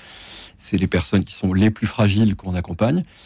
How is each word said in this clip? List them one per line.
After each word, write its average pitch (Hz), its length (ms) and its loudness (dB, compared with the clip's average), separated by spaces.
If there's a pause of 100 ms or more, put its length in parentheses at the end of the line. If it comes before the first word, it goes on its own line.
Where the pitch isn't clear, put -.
(560)
C'est - 220 -4
les 92 100 0
personnes 92 360 0
qui - 100 -10
sont 95 180 -2
les 98 200 4
plus 107 160 -4
fragiles 104 480 2
qu'on 92 180 -8
accompagne. 107 500 0 (220)